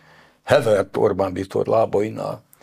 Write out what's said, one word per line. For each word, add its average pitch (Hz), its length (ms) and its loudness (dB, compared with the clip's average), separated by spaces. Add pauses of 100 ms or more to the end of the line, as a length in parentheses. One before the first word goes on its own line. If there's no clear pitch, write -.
(440)
hevert 110 540 2
Orbán 98 360 0
Viktor 98 340 -4
lábainál, 107 760 -2 (200)